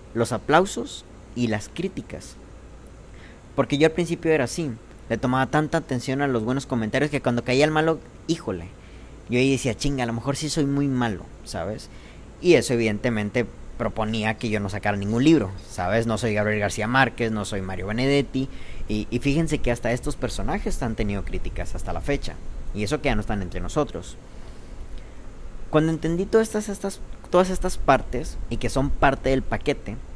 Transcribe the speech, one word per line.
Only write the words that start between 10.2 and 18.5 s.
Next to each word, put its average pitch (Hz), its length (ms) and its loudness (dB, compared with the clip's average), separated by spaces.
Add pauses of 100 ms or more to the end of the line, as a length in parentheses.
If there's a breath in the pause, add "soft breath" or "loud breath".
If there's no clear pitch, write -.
sí 156 120 -4
soy 143 180 0
muy 139 220 2
malo", 117 360 0 (200)
¿sabes? 101 460 -6 (500 loud breath)
Y 175 140 8
eso 127 200 4
evidentemente 110 720 2 (300)
proponía 110 640 0
que 120 100 -4
yo 107 100 2
no 101 100 -2
sacara 104 280 0
ningún 104 260 0
libro, 139 280 6 (200)
¿sabes? 107 360 2
No 110 120 2
soy 110 160 0
Gabriel 104 260 2
García 104 280 0
Márquez, 120 420 4
no 107 140 -2
soy 98 180 -4
Mario 95 240 -4
Benedetti, 131 600 2 (400 loud breath)